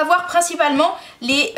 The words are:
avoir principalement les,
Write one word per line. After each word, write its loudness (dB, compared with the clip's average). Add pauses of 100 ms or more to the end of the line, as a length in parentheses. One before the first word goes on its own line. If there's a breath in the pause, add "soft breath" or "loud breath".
avoir 2
principalement 0 (260 loud breath)
les, 0